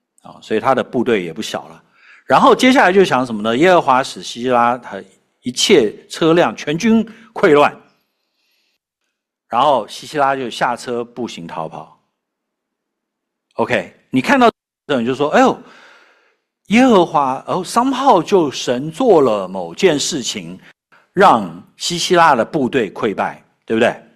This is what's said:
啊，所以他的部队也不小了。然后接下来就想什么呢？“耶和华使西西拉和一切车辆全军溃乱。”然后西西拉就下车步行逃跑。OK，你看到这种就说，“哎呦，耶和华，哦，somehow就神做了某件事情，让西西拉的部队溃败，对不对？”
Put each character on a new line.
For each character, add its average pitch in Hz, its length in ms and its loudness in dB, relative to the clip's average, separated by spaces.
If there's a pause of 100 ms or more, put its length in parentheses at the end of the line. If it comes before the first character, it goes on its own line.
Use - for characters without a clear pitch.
(220)
啊， - 200 -20
所 - 140 -6
以 107 60 -2
他 131 120 2
的 123 80 0
部 117 220 -6
队 107 180 0
也 82 120 -10
不 107 80 -12
小 78 260 -10
了。 - 160 -20 (420)
然 135 140 4
后 240 160 6
接 254 160 4
下 262 100 4
来 185 120 4
就 196 100 4
想 131 220 0
什 120 100 -8
么 104 60 -8
呢 113 180 -2
？“耶 180 140 4
和 165 80 4
华 131 200 2
使 95 220 -14
西 - 200 -14
西 127 60 -4
拉 120 280 2
和 104 260 -16 (380)
一 123 100 -8
切 120 420 2 (140)
车 160 240 -2
辆 151 240 2
全 151 220 -6
军 220 280 0 (280)
溃 190 180 2
乱。” 143 260 4 (1700)
然 120 140 -2
后 131 260 2
西 - 200 -18
西 151 100 -10
拉 139 180 0
就 127 140 -8
下 123 260 -4
车 120 300 -8
步 120 220 -10
行 85 180 -14
逃 82 240 -12
跑。 78 340 -20 (1500)
OK， 107 420 -6 (140)
你 131 100 -2
看 262 200 0
到 240 100 4 (380)
这 147 80 -2
种 117 100 -2
就 131 80 -2
说 143 240 -2
，“哎 - 20 4
呦， 247 180 2 (1120)
耶 240 160 4
和 202 200 4
华， 139 420 -2
哦， 165 160 -4
somehow 254 580 0
就 170 280 0
神 135 420 -6
做 202 300 2
了 107 260 0
某 90 260 -10
件 170 240 0
事 135 260 -6
情， 90 360 -10 (540)
让 113 500 2 (140)
西 - 180 -6
西 175 200 -2
拉 165 180 6
的 110 100 0
部 135 240 -4
队 104 240 -2
溃 104 220 -4
败， 87 280 -8 (240)
对 113 120 -4
不 - 20 0
对？” 113 160 0 (200)